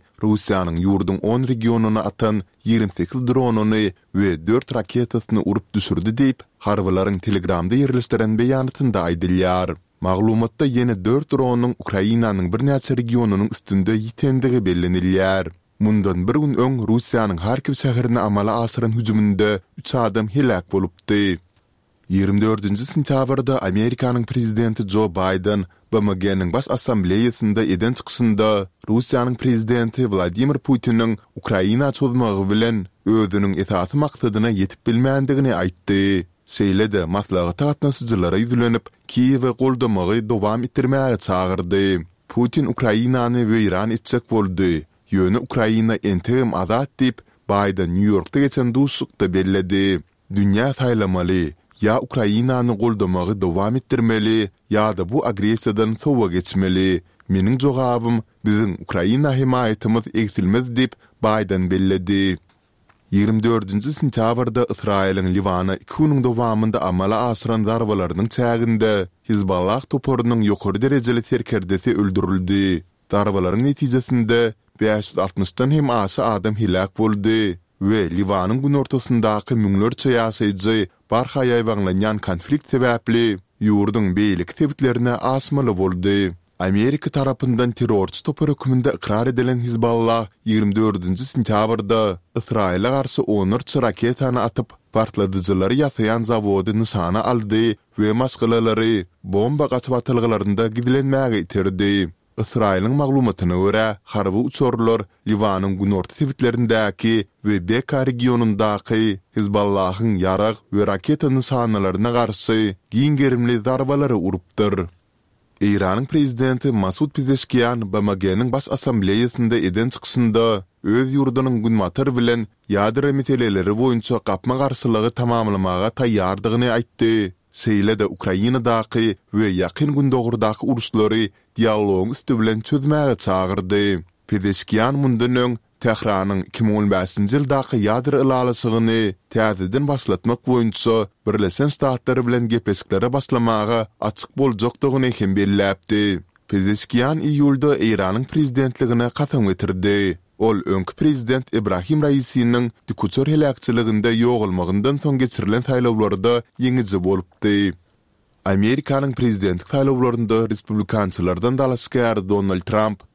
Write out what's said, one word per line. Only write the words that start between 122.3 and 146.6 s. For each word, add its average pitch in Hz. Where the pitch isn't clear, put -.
ýadra 110
meseleleri 117
boýunça 120
gapma 110
garşylygy 117
tamamlamaga 104
taýýardygyny 110
aýtdy. 113
Şeýle-de 104
Ukrainadaky 113
we 104
ýakyn 92
gün 139
dogrudaky 113
uruşlary 110
dialogyň 107
üstü -
bilen 110
çözmäge 143
çagyrdy. 95
Pezeshkian 107
mundan 123
öň 123
Tehranyň 101
iki -
ming 107
on 104
beşinji 101
ýyldaky 135
ýadra 123
ylalasygyny 113
täzeden 110
başlatmak 120
boýunça 113
Birleşen 104
Ştatlar 127
bilen 120
gepesklere 110
başlamaga 113
açyk -
boljakdygyny 127
hem 95
belläpdi. 98
Pezeshkian 107